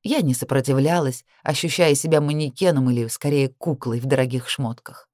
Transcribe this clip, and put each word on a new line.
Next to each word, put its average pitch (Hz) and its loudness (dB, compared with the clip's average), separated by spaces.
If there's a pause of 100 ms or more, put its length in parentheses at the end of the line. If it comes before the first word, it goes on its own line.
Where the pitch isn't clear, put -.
Я 269 0
не 139 2
сопротивлялась, 135 0 (200)
ощущая 156 2
себя 160 2
манекеном 147 0
или, 117 0
скорее, 143 0
куклой 127 -4
в 131 -8
дорогих 131 -2
шмотках. - -8